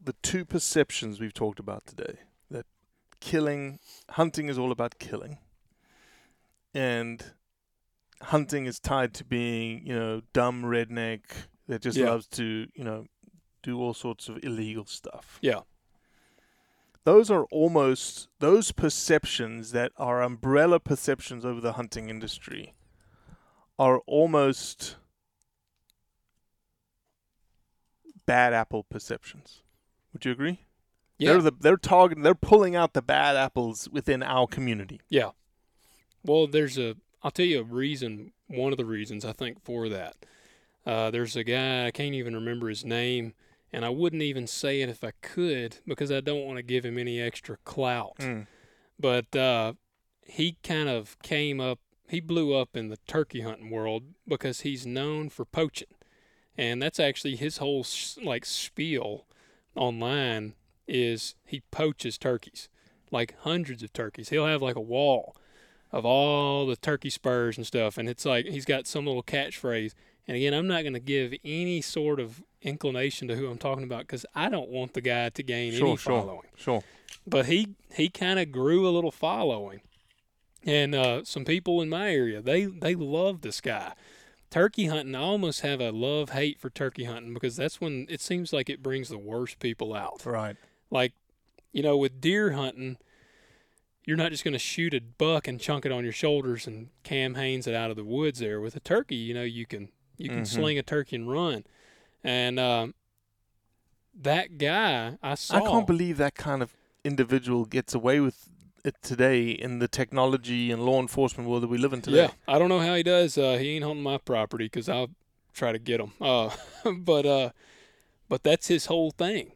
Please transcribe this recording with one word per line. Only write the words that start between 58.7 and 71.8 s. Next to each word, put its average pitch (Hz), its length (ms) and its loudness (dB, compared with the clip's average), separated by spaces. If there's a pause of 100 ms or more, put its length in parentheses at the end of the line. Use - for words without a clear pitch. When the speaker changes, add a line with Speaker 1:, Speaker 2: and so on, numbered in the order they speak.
Speaker 2:
online 117 800 -2 (320)
is 117 480 -2 (100)
he - 260 -10
poaches 151 480 -4
turkeys, - 500 -4 (420)
like, 120 300 -2
hundreds 147 420 -4
of 104 100 -12
turkeys. 110 360 -8
He'll 151 180 2
have, 151 160 2
like, 127 140 -2
a 120 40 -6
wall 123 560 2 (560)
of 120 140 -2
all 143 600 2
the 127 100 -2
turkey 143 340 -4
spurs 120 460 0
and 113 100 -8
stuff, 113 320 0
and 117 100 -4
it's - 160 -8
like 127 220 2
he's 143 180 -8
got 135 220 0
some 143 200 -4
little 127 180 -2
catchphrase. 127 680 -4 (360)
And 120 80 -4
again, 139 180 2
I'm 170 140 0
not 165 160 0
gonna 127 160 -6
give 131 340 -2 (100)
any 170 360 -4